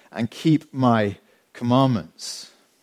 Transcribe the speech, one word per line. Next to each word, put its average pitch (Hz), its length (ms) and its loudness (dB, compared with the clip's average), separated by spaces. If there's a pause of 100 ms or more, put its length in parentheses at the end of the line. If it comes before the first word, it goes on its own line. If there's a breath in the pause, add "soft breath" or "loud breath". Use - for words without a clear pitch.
(120)
and 113 180 -6
keep - 420 0
my 113 440 2 (360)
commandments." 123 960 -2 (320)